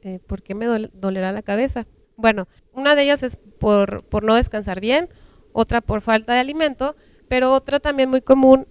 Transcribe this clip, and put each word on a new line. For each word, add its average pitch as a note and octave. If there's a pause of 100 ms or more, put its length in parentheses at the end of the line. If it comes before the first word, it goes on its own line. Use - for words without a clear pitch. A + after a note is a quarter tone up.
eh, F#3
¿por F#3+
qué G3
me A3
dole-, A3
dolerá F#3+
la G#3
cabeza?". A3+ (300)
Bueno, G#3+ (240)
una C#4+
de C#4+
ellas C#4+
es B3+
por, G3+
por G#3
no A3
descansar G3+
bien, C4+ (440)
otra A#3
por G#3+
falta A3
de B3
alimento, C#4+ (320)
pero B3+
otra C4+
también C#4
muy C4
común C4